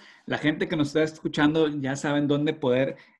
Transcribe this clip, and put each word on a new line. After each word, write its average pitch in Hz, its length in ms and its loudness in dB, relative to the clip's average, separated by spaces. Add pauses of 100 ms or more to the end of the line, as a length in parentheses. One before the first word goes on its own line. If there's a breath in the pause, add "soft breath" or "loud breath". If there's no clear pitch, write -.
(260 soft breath)
La 123 120 -4
gente 156 300 0
que 175 80 -4
nos 147 140 0
está 156 140 2
escuchando 156 640 0
ya 139 280 -4
saben 147 320 0
dónde 147 260 0
poder 131 440 0 (220 soft breath)